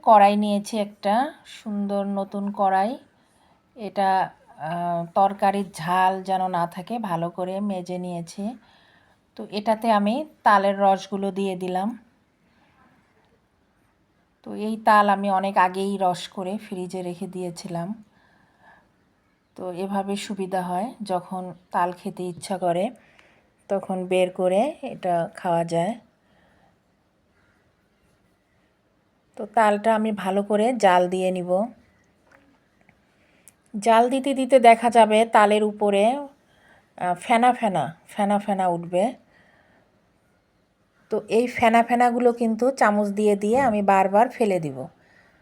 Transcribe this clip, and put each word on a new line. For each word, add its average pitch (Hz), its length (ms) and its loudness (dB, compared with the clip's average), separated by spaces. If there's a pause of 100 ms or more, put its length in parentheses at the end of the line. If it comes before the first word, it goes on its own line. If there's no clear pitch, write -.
কড়াই 208 340 8
নিয়েছি 208 420 -2
একটা 202 360 -2 (320)
সুন্দর 202 600 -4
নতুন 196 460 -6
কড়াই। 196 380 0 (840)
এটা, 196 320 -2 (500)
আহ, 170 420 -4 (140)
তরকারির 196 580 0
ঝাল 185 400 0 (100)
যেন 185 260 -2
না 175 180 -2
থাকে, 180 320 -10
ভালো 170 320 -4
করে 185 300 -8
মেজে 180 380 -6
নিয়েছি। 180 460 -10 (920)
তো 226 140 -14
এটাতে 220 400 -4
আমি 208 240 2 (280)
তালের 202 360 4
রসগুলো 196 520 0
দিয়ে 190 260 -4
দিলাম। 185 320 -4 (2500)
তো 226 80 -12
এই 214 200 -6 (100)
তাল 208 240 6
আমি 202 220 2
অনেক 190 260 0
আগেই 190 440 0
রস 180 280 -2
করে 185 300 -10
ফ্রিজে 185 440 -10
রেখে 175 240 -10
দিয়েছিলাম। 175 640 -10 (1700)
তো 185 160 -14
এভাবে 196 440 -4
সুবিধা 190 460 -6
হয়, 180 260 -4 (140)
যখন 185 400 -6 (280)
তাল 180 220 -2
খেতে 185 300 -12
ইচ্ছা 180 360 -8
করে 175 260 0 (840)
তখন 190 260 -4 (100)
বের 185 240 2
করে 185 300 0 (220)
এটা 180 320 -4 (220)
খাওয়া 170 280 -2
যায়। 170 300 -2 (3500)
তো 226 100 -10
তালটা 208 480 2
আমি 220 180 -2
ভালো 196 300 -2
করে 208 300 0
জাল 185 360 6
দিয়ে 185 220 -2
নিব। 180 200 -4 (2250)
জাল 226 360 4
দিতে 269 240 -2
দিতে 262 260 2
দেখা 233 300 6
যাবে 214 360 6
তালের 214 360 4
উপরে, 208 500 0
আহ, - 1040 -10
ফেনা 240 380 2
ফেনা, 196 320 -2 (220)
ফেনা 202 320 0
ফেনা 190 300 -2
উঠবে। 175 360 -2 (2000)
তো 220 80 -2 (100)
এই 233 180 2
ফেনা 233 360 2
ফেনাগুলো 247 500 2
কিন্তু 233 380 -2
চামচ 214 380 0
দিয়ে 208 280 0
দিয়ে 208 240 0
আমি 220 220 0
বারবার 196 460 4
ফেলে 208 320 -2
দিব, 139 180 -8 (640)